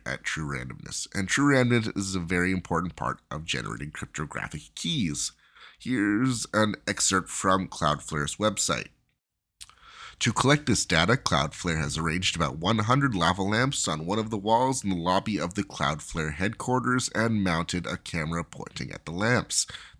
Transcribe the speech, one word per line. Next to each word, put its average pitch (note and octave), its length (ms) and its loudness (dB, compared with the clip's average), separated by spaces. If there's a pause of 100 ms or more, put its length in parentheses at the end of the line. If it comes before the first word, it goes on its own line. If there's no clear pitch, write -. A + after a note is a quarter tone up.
at C2+ 200 -8
true D2+ 280 -4
randomness, - 640 -8
and G2 140 -2
true C#3+ 260 4
randomness A#2+ 420 4
is F#2+ 200 -2
a F#2 40 0
very F2 300 2
important F2 460 -2
part - 240 -4 (100)
of D#2 140 -8
generating A#1 480 -6
cryptographic - 800 -8
keys. G#2+ 560 -2 (480)
Here's A2+ 760 2
an G#2+ 220 4 (140)
excerpt F#2+ 400 2
from F#2+ 400 2
Cloudflare's D2 680 -2
website. G2 520 0 (1300)
To A#2 120 2
collect D3 320 4
this - 220 2
data, F2 300 4
Cloudflare D#2+ 600 0
has D2+ 200 -2
arranged E2 380 0
about D2+ 220 -2
one G2 200 2
hundred B2+ 360 4
lava F2+ 280 4
lamps A2 440 0
on E2 200 -2
one G2+ 120 0
of A2 120 -2
the A2 80 -2
walls A#2+ 440 2
in G2+ 80 -2
the F#2 60 2
lobby F#2 420 0
of E2+ 160 -2
the G2+ 80 -2
Cloudflare D#2 720 -4
headquarters B2 800 0
and A2 300 2
mounted E2+ 420 -2
a F2 120 -6
camera E2 440 -4
pointing - 480 -10
at - 140 -14
the D#2+ 80 -8
lamps. G#2+ 540 0 (340)